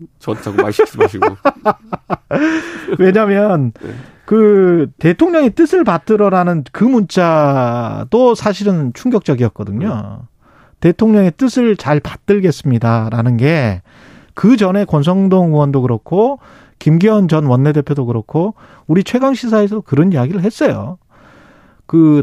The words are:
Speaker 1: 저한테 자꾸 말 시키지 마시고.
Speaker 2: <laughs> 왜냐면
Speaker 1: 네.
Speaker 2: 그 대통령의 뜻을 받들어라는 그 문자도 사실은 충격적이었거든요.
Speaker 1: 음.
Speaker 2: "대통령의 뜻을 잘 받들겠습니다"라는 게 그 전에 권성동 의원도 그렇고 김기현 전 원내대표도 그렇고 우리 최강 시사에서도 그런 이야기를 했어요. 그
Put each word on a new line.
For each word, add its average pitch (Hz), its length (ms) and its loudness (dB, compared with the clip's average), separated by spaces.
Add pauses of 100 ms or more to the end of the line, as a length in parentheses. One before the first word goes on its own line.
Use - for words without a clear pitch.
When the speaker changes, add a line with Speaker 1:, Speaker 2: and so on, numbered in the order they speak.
(180)
Speaker 1:
저한테 - 260 -8
자꾸 104 200 -6
말 107 100 -6
시키지 - 240 -2
마시고. - 300 -2
Speaker 2:
<laughs> - 1700 -6
왜냐면 196 840 0
Speaker 1:
네. 104 120 -12 (320)
Speaker 2:
그 190 640 4 (120)
대통령의 294 520 2
뜻을 339 320 2
받들어라는 185 880 0
그 - 120 -2
문자도 151 1500 0
사실은 185 580 -2
충격적이었거든요. 135 1300 -4
Speaker 1:
음. 120 60 -20 (520)
Speaker 2:
"대통령의 202 580 2
뜻을 240 400 0
잘 147 220 -2
받들겠습니다"라는 120 1400 -2
게 120 440 0 (560)
그 233 200 4
전에 202 260 0
권성동 180 720 2
의원도 143 280 0
그렇고 175 580 -2 (380)
김기현 185 520 2
전 156 160 0
원내대표도 139 600 0
그렇고 135 480 -4 (320)
우리 165 160 0
최강 262 320 -2
시사에서도 214 500 -2
그런 170 280 0
이야기를 156 300 -2
했어요. 170 560 -4 (880)
그 156 380 2